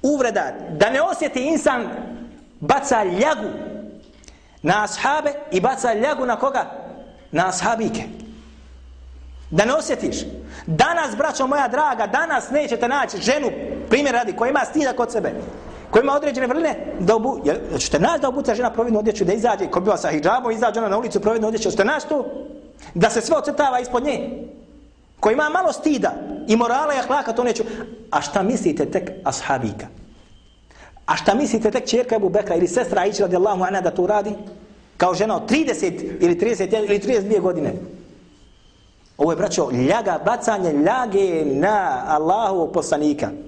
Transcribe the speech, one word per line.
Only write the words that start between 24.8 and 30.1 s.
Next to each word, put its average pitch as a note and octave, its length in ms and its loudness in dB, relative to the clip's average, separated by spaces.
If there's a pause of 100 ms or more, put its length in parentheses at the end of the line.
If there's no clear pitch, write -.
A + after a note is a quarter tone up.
Koja G#3+ 140 4
ima D4+ 160 2
malo F4 240 2
stida A#3 380 0 (360)
i G#3+ 80 4
morala B3 380 2
i C4+ 40 0
ahlaka, B3+ 360 0
to A#3+ 100 0
neću. A3+ 200 0 (480)
A D3 100 0
šta - 220 -2
mislite F3+ 420 0
tek - 260 -4 (120)
ashabika? B2+ 640 -4 (1160)